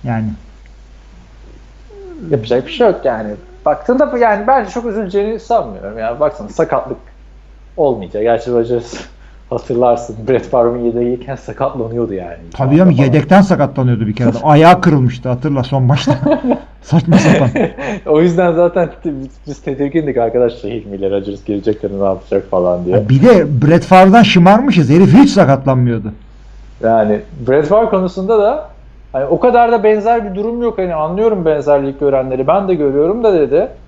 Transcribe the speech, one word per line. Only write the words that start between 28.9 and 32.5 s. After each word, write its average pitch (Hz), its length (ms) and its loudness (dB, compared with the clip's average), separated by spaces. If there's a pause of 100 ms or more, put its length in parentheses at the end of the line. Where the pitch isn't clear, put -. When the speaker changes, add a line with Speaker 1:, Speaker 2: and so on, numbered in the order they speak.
Speaker 2:
hani 135 120 -4
o 160 160 -2
kadar 240 320 4
da 214 120 0
benzer 220 460 0
bir 185 40 -10
durum 233 280 -6
yok. 226 160 -4
Hani 180 160 -4
anlıyorum 180 500 -2
benzerlik 143 560 0
görenleri. 131 460 -2
Ben 185 220 0